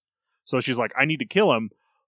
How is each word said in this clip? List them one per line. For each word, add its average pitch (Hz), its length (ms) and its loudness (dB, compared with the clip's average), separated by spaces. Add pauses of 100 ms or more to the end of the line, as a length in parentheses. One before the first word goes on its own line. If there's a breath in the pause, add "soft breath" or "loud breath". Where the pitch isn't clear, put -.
(440)
So 127 160 -2
she's 123 180 -2
like, 127 200 -2
"I 135 80 2
need 156 140 -2
to 127 60 -4
kill 185 280 2
him, 113 160 -2 (380)